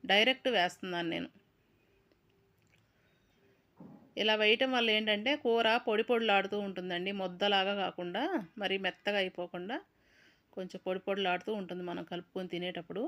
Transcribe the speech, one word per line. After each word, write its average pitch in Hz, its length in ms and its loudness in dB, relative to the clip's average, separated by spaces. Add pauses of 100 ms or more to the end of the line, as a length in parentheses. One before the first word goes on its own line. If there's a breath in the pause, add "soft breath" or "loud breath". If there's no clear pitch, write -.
డైరెక్ట్ 226 440 4
వేస్తున్నాను 175 600 0
నేను. 170 200 -4 (3000 soft breath)
ఇలా 214 200 4
వేయటం 226 360 4
వల్ల 233 180 2
ఏంటంటే 214 460 2
కూర 233 300 2 (120)
పొడి 226 260 0
పొడిలాడుతూ 208 560 2
ఉంటుందండి, 185 520 -4
ముద్దలాగా 190 640 0
కాకుండా 180 480 -4 (360)
మరీ 196 200 -2
మెత్తగా 196 400 -2
అయిపోకుండా 185 580 -4 (760 soft breath)
కొంచెం 185 300 -12
పొడి 185 180 -4
పొడిలాడుతూ 190 540 -2
ఉంటుంది 180 300 -6
మనం 175 200 -8
కలుపుకొని 180 440 -8
తినేటప్పుడు. 180 600 -6